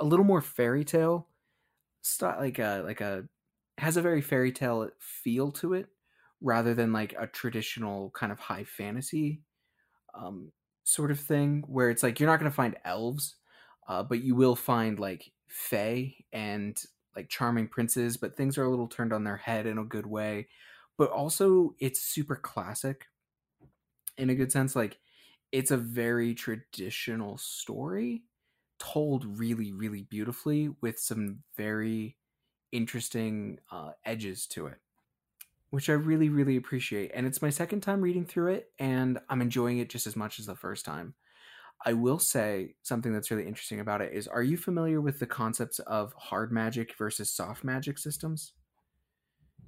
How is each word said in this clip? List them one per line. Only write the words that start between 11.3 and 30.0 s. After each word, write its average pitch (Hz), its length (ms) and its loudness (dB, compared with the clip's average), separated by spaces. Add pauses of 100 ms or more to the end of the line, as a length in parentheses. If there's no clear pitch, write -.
where 127 220 2
it's 117 140 0
like, 120 180 2
you're 147 80 6
not 160 100 6
gonna 151 120 0
find 123 340 0
elves, 113 520 -4 (520)
uh, 95 140 -2
but 120 200 -2
you 127 120 4
will 127 220 8
find, 110 420 0
like, 98 340 -6 (160)
fae 120 680 -2 (200)
and, 104 480 -6 (340)
like, 92 140 -10
charming 120 360 0
princes, 117 520 0
but - 180 -6
things 139 220 0
are 135 60 2
a 131 40 4
little 123 200 0
turned 117 260 -2
on 107 100 0
their 101 140 -2
head 113 280 -2
in 110 120 -2
a 110 60 -4
good 107 200 -6
way. 107 440 -4 (500)
But 151 120 6
also 180 680 4
it's 131 220 0
super 143 360 -2
classic 107 680 -6 (1120)
in 131 100 2
a 127 60 4
good 131 180 2
sense. 135 240 2
Like, 110 220 0 (520)
it's 131 200 2
a 139 60 6
very 117 580 2
traditional 110 1040 -6
story 214 840 -4 (540)
told 131 600 0
really, 113 340 0
really 104 300 -4